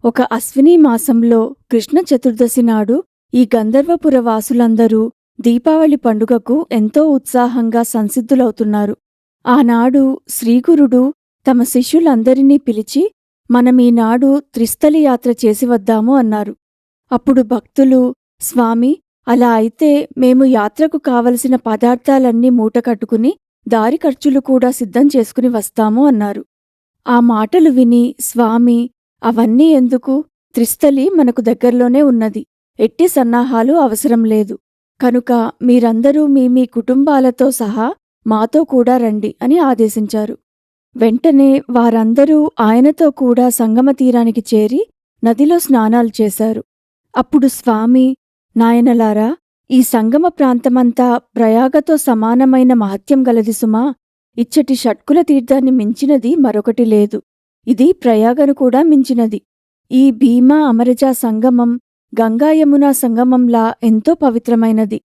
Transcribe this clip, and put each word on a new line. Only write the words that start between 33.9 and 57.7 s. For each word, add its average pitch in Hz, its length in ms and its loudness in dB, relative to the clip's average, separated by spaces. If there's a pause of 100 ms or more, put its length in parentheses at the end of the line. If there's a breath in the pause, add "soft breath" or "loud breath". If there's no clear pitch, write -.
లేదు. 214 360 -2 (420)
కనుక 240 500 -2 (100)
మీరందరూ 247 640 2
మీ 269 220 2
మీ 254 180 2
కుటుంబాలతో 262 840 0
సహా 233 420 -6 (340)
మాతో 226 360 0
కూడా 247 340 0
రండి" 214 440 -4
అని 269 160 0
ఆదేశించారు. 220 800 -2 (580)
వెంటనే 269 760 2
వారందరూ 240 880 2
ఆయనతో 269 520 2
కూడా 247 380 0
సంగమ 233 420 0
తీరానికి 240 520 0 (120)
చేరి 233 320 -2 (360)
నదిలో 285 360 2
స్నానాలు 233 500 0 (120)
చేశారు. 220 420 -4 (540)
అప్పుడు 269 300 0
స్వామి, 247 680 0 (420)
"నాయనలారా, 233 800 0 (360)
ఈ 254 100 2
సంగమ 240 460 0
ప్రాంతమంతా 247 880 0
ప్రయాగతో 254 800 -2
సమానమైన 254 760 2
మహత్యం 233 540 -2
గలది 226 240 0
సుమా. 226 420 -2 (440)
ఇచ్చటి 254 380 -2
షట్కుల 285 460 -2
తీర్థాన్ని 269 500 0
మించినది 254 640 -2
మరొకటి 233 500 -2
లేదు. 208 360 0 (460)
ఇది 247 240 2